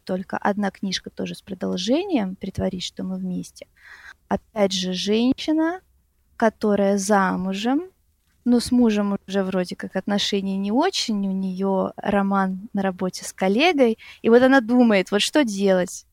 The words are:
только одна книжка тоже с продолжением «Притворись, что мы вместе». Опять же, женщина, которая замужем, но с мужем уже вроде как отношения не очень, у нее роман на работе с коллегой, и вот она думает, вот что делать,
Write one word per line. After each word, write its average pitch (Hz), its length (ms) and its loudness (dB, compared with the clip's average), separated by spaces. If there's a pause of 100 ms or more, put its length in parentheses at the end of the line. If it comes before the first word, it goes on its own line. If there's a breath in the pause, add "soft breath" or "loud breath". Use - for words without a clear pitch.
только 190 340 -6
одна 202 340 -2
книжка - 380 -8
тоже 180 260 -10
с - 60 -20
продолжением 196 960 -4
«Притворись, 190 500 -6
что - 180 -12
мы 185 140 -6
вместе». 180 500 -10 (600 loud breath)
Опять 202 440 -2
же, 185 200 -4
женщина, 269 880 0 (560)
которая 202 600 2
замужем, 196 920 0 (540)
но 240 160 4
с - 100 -4
мужем 208 460 2 (100)
уже 196 160 0
вроде 185 320 -2
как - 220 -10
отношения 196 600 -2
не 196 140 -4
очень, 226 560 -2
у 190 60 -2
нее 190 640 -2
роман 196 760 -2
на 196 80 -2
работе 185 440 -4
с - 80 -12
коллегой, 240 640 2 (260 loud breath)
и 233 60 2
вот 240 140 8
она 262 180 6
думает, 220 500 4
вот 208 100 2
что 302 220 2
делать, 196 680 0